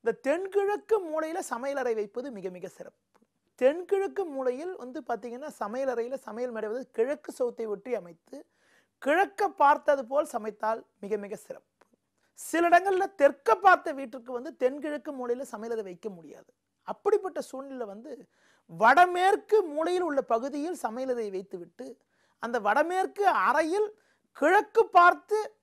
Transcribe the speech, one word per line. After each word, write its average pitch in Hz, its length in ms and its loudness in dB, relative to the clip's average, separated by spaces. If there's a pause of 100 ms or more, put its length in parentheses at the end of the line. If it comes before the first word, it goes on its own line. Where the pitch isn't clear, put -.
இந்த 233 160 0
தென்கிழக்கு 392 800 0
மூலையில 311 400 -6
சமையல் 269 420 -6
அறை 247 120 -2
வைப்பது 220 380 -6
மிக 190 180 -10
மிக 180 180 -12
சிறப்பு. - 520 -20 (420)
தென்கிழக்கு 359 640 2
மூலையில் 269 520 -4
வந்து 254 300 -12
பாத்தீங்கன்னா, 240 400 -8
சமையல் 254 460 -4
அறையில 233 220 -4
சமையல் 247 360 -8
மேடை 214 180 -6
வந்து 247 220 -8
கிழக்கு 277 480 -4
சவுத்தை 240 280 -4
ஒட்டி 208 280 -6
அமைத்து 175 420 -14 (680)
கிழக்க 381 440 0
பார்த்தது 285 560 2
போல் 294 260 -2
சமைத்தால் 220 500 -4 (180)
மிக 208 180 -4
மிக 202 180 -10
சிறப்பு. - 320 -18 (680)
சில 339 360 0
இடங்கள்ல 370 360 4 (100)
தெற்க 285 400 4
பார்த்த 370 360 4
வீட்டிற்கு 262 400 -12
வந்து 254 260 -10
தென்கிழக்கு 294 560 -2
மூலையில 247 280 -4
சமையல் 233 360 -8
அறை 214 60 -6
வைக்க 185 260 -12
முடியாது. 165 420 -18 (300)
அப்படிப்பட்ட 381 600 -2
சூழ்நிலை 262 440 -10
வந்து 226 420 -16 (380)
வடமேற்கு 359 1000 4
மூலையில் 339 380 -2
உள்ள 294 200 -2
பகுதியில் 285 540 -2
சமையல் 254 380 -6
அறை 226 160 -4
வைத்துவிட்டு 190 680 -12 (420)
அந்த 240 200 -2
வடமேற்கு 359 680 2
அறையில் 311 600 2 (420)
கிழக்கு 415 560 4
பார்த்து 349 500 6 (260)